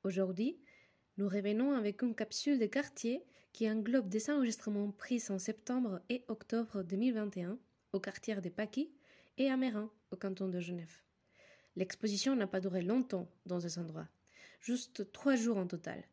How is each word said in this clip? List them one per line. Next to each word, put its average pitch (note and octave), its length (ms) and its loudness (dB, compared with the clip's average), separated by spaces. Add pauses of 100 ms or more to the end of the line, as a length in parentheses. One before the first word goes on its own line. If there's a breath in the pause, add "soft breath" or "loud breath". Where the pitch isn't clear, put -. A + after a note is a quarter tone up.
Aujourd'hui, F#3+ 520 2 (600 soft breath)
nous G3+ 100 2
revenons G#3 460 2
avec G#3 280 0
une A#3+ 140 0
capsule B3+ 440 0
de A3 60 6
quartier C4+ 600 -2 (260 loud breath)
qui A3 180 0
englobe A3 380 2
des A3 220 0
enregistrements A3 640 2
pris A3+ 380 -2
en G3 80 0
septembre A3 720 -2
et B3 220 -2
octobre A3 520 -2
deux F3+ 140 -2
mille A#3+ 180 4
vingt G#3 220 -2
et F3+ 80 -2
un G3 140 -4 (340)
au F#3+ 80 0
quartier G3+ 400 -6
des F3 100 -4
Paquis G#3+ 400 -4 (480 soft breath)
et C4+ 120 4
à C4 80 2
Meyrin, A3 340 0 (200)
au F#3 40 -6
canton F#3+ 320 -4
de F3+ 140 -2
Genève. E3+ 340 -8 (800 soft breath)
L'exposition G3+ 600 0
n'a G3+ 100 2
pas F#3+ 140 0
duré F#3 200 0
longtemps G3 460 0 (180)
dans F3+ 140 -2
ces E3+ 180 -4
endroits, D#3+ 300 -8 (540 loud breath)
juste A#3 500 -4
trois C#4 240 4
jours A3+ 220 2
en F3+ 100 0
total. E3 340 -6 (120)